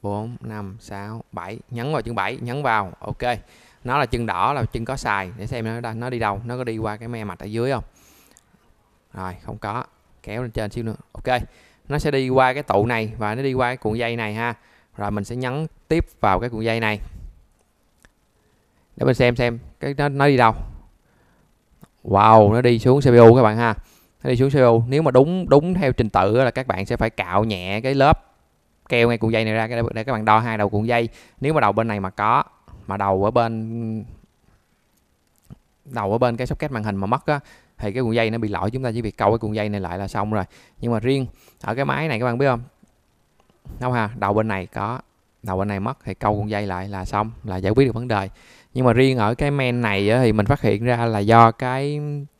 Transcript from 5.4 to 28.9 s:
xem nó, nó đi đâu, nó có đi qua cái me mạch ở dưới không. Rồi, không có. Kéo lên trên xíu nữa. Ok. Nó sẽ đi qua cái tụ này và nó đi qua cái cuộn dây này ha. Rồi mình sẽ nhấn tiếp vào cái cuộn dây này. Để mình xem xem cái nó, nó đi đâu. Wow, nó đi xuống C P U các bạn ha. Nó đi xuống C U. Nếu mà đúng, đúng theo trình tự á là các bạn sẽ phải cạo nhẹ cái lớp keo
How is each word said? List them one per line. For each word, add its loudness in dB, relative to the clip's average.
xem -6
nó, -8
nó -8
đi -6
đâu, -2
nó -10
có -8
đi -6
qua -6
cái -16
me -10
mạch -12
ở -14
dưới -2
không. -4
Rồi, -12
không -14
có. -8
Kéo -10
lên -10
trên -6
xíu -8
nữa. -8
Ok. -2
Nó -2
sẽ -2
đi 0
qua 4
cái -6
tụ 2
này -4
và -4
nó -6
đi -2
qua 0
cái -6
cuộn -4
dây -4
này -6
ha. -4
Rồi -4
mình -4
sẽ -10
nhấn -6
tiếp 0
vào 2
cái -6
cuộn -8
dây 0
này. -2
Để -2
mình 4
xem 2
xem -2
cái -6
nó, -2
nó 2
đi 4
đâu. 4
Wow, 8
nó 2
đi 4
xuống 4
C -4
P 8
U 12
các 6
bạn 2
ha. 0
Nó -4
đi 0
xuống 2
C -4
U. 6
Nếu 0
mà 2
đúng, 4
đúng 6
theo 0
trình 0
tự 2
á 4
là 0
các -6
bạn -4
sẽ -4
phải 0
cạo -2
nhẹ -4
cái -2
lớp 4
keo 4